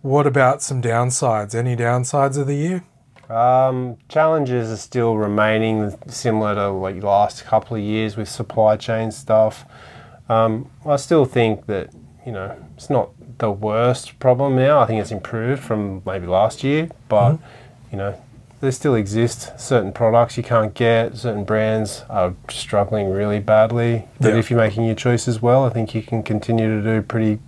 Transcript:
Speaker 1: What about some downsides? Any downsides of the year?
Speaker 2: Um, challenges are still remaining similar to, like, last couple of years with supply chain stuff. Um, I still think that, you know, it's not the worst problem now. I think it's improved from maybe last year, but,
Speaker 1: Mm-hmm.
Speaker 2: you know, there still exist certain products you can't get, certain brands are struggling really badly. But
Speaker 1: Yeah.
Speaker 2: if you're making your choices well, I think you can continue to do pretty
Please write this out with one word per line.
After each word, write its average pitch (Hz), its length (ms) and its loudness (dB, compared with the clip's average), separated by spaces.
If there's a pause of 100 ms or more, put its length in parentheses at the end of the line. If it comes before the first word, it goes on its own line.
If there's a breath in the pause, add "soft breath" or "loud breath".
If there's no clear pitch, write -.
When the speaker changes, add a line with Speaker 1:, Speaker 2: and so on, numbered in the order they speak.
Speaker 1:
What 143 260 2
about 131 360 4
some 131 180 -4
downsides? 117 720 0
Any 120 220 -2
downsides 127 600 0
of 139 80 -2
the 143 100 -2
year? 175 260 -4 (460)
Speaker 2:
Um, 127 680 2 (120)
challenges 143 640 0
are 110 60 -6
still 117 400 -2
remaining 107 760 0 (140)
similar 110 480 -2
to, 101 160 -2
like, 95 320 -6
last 101 420 2
couple 113 320 -2
of 107 60 -4
years 107 340 -4
with 107 120 -8
supply 107 480 0
chain 110 340 -4
stuff. 110 540 2 (640 loud breath)
Um, 113 420 0 (140)
I 147 120 2
still 147 280 2
think 113 420 0
that, 98 240 -6 (340)
you 123 80 -10
know, 98 220 -8 (220)
it's - 140 -20
not 123 200 0 (280)
the 110 120 0
worst 110 680 -2
problem 131 380 2
now. 135 240 4
I 117 60 4
think 113 140 -2
it's 98 100 -6
improved 117 520 -6
from 101 440 -4
maybe 92 200 -6
last 95 380 0
year, 151 240 0 (200)
but, 110 240 4
Speaker 1:
Mm-hmm. 160 120 -4 (480 loud breath)
Speaker 2:
you 98 60 -8
know, 98 160 -4 (460)
there 135 120 -2
still 135 220 0
exist 110 680 -2
certain 104 320 0
products 117 440 2
you 120 60 -6
can't 110 320 0
get, 117 420 2
certain 107 280 -6
brands 107 640 -2
are 92 240 -2 (160)
struggling 101 640 -2
really 104 300 -2
badly. 113 640 2 (160)
But 113 120 4
Speaker 1:
Yeah. 110 60 4
Speaker 2:
if 110 120 0
you're 120 80 2
making 110 260 2
your 113 100 2
choices 117 480 0
well, 127 240 4
I - 40 2
think 113 240 -4
you 113 80 -4
can 113 200 -4
continue 110 580 0
to - 20 -6
do 110 200 0
pretty 110 460 -2